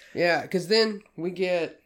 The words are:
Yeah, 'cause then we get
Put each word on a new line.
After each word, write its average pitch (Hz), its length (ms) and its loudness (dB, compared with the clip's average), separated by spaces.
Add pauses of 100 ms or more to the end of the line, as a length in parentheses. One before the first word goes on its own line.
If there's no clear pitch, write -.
(140)
Yeah, 165 320 2
'cause 170 220 -2
then 214 340 2 (140)
we 165 160 -6
get 175 540 -2